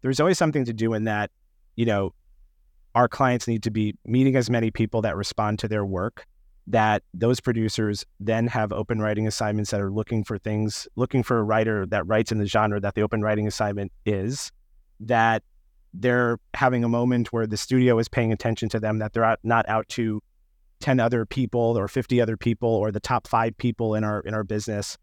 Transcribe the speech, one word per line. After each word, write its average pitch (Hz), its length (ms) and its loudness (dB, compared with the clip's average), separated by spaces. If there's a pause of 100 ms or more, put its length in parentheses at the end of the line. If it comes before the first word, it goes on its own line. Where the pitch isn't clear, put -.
There's 131 200 0
always 175 180 4
something 151 260 2
to 120 80 -4
do 113 220 0
in 107 100 -2
that, 104 260 -2 (460)
you 117 100 0
know, 101 260 0 (800)
our 120 140 6
clients 123 400 0
need 113 140 -2
to 117 80 -2
be 104 340 -2
meeting 131 320 4
as 127 140 2
many 113 200 2
people 110 300 -2
that 101 160 -2
respond 107 440 -2
to 110 80 -6
their 104 180 -2
work, 95 400 -4 (400)
that 107 360 2 (120)
those 117 260 0
producers 110 640 -2 (160)
then 113 260 0
have 110 240 -2
open 107 300 -4
writing 107 260 0
assignments 104 440 -2
that 104 100 -2
are 98 100 -2
looking 107 320 -2
for 107 140 -6
things, 107 580 -4
looking 123 280 0
for 120 160 0
a 110 40 2
writer 107 440 0
that 92 200 -2
writes 107 240 2
in 110 80 0
the 101 80 0
genre 104 340 0
that 98 140 -4
the 107 60 -2
open 107 220 0
writing 107 240 0
assignment 101 440 -4 (140)
is, 107 480 -4 (480)
that 113 420 2 (520)
they're 120 440 2 (140)
having 127 320 2
a 117 40 0
moment 120 440 0
where 113 140 -2
the 107 100 -4
studio 123 420 4
is 113 100 0
paying 113 220 0
attention 110 380 -2
to 113 100 -4
them, 110 200 -2
that 107 160 -6
they're 113 100 2
out, 110 180 2
not 113 280 2
out 110 180 -2
to 110 340 -4 (580)
ten 131 200 2
other 117 240 2
people 117 540 0
or 101 100 -2
fifty 123 320 0
other 110 160 2
people 117 320 0
or 107 240 2
the 104 80 -4
top - 260 -2
five 113 300 0
people 113 380 -2
in 107 100 0
our, 107 160 -2
in 104 140 -8
our 110 100 -2
business. 104 580 -6